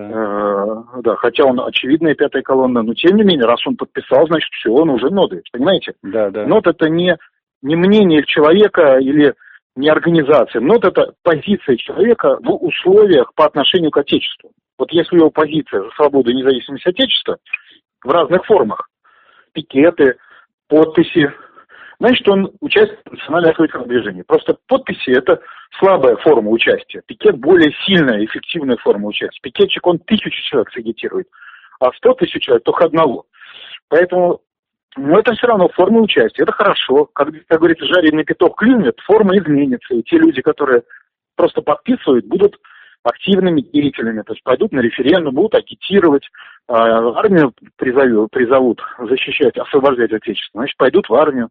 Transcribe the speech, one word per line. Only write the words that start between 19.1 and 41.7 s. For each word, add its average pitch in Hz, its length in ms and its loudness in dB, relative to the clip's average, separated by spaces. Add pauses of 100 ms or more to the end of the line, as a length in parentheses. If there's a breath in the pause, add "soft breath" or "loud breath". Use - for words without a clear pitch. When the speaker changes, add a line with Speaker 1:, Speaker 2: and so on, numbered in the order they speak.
Speaker 1:
пикеты, 147 640 0 (520 soft breath)
подписи, 156 640 2 (680 loud breath)
значит, 240 280 0
он 196 320 0
участник - 380 -2 (120)
национально-освободительного 156 800 -2
движения. 101 360 -4
Просто 156 320 -2 (100)
подписи – 262 440 -4
это 190 300 0 (380 loud breath)
слабая 143 380 4
форма 117 340 2
участия. 113 560 -2
Пикет – 190 320 0
более 320 340 4 (140)
сильная, 135 380 0
эффективная 135 520 -6
форма 104 320 -2
участия. - 340 -10
Пикетчик, - 440 -2
он 175 140 0
тысячу - 500 -6
человек 117 220 -2
сагитирует, 110 560 -10 (500 loud breath)
а 127 140 0
сто - 220 0
тысяч - 280 -6
человек – 117 220 0
только 165 220 0
одного. 156 400 -2 (600 loud breath)
Поэтому, 180 520 0 (560)
ну, 139 220 0
это 220 160 0
все 240 120 -4
равно 202 220 2
форма 226 320 2
участия. 139 420 0
Это - 100 -2
хорошо. 151 600 0
Как, 143 160 -2 (180)
как 160 120 0
говорится, 160 280 0
жареный 156 380 0
петух - 320 -2
клюнет, 214 480 0
форма 196 320 2
изменится. 143 580 -2
И 113 80 -2
те - 160 -2
люди, 160 240 2
которые 139 400 0 (540 soft breath)
просто 175 260 0
подписывают, 147 640 -2